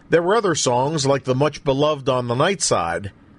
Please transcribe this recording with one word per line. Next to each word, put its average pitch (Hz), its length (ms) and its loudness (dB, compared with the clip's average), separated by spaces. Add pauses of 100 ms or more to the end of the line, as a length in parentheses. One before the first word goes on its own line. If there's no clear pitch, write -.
There 160 120 4
were 180 140 2
other 208 180 2
songs, 135 520 -2
like 135 180 2
the 127 100 0
much-beloved 143 760 0
On 127 180 0
the 120 80 -2
Night 170 260 0
Side, 90 520 -2 (260)